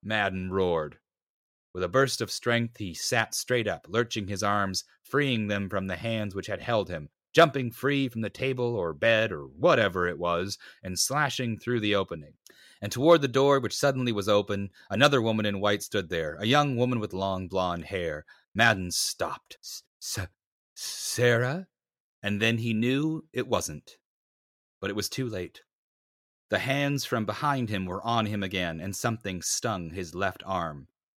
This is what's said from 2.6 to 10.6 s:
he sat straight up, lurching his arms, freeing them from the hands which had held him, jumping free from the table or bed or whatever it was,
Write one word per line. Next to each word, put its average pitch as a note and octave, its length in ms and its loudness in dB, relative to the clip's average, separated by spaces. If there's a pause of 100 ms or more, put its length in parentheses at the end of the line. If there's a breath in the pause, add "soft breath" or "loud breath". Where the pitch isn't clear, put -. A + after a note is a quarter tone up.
he F#2 160 -8
sat - 400 -2
straight A#2+ 320 0
up, E2+ 220 -4
lurching A2 400 -2
his G2 160 -4
arms, G2+ 400 0 (180 soft breath)
freeing B2+ 460 0
them G2+ 200 -2
from F#2+ 200 -4
the F2+ 80 -4
hands G#2+ 360 -4
which F#2+ 140 -6
had G2+ 160 -6
held A2 260 0
him, D#2 220 -8 (220)
jumping C#3 400 4
free C#3 360 0
from A#2 120 -6
the G#2 100 -2
table B2 460 -2
or E2+ 180 -2
bed A2 380 2
or C#2+ 160 -8
whatever G2 580 2
it F2 100 -2
was, F2 400 -2 (280 loud breath)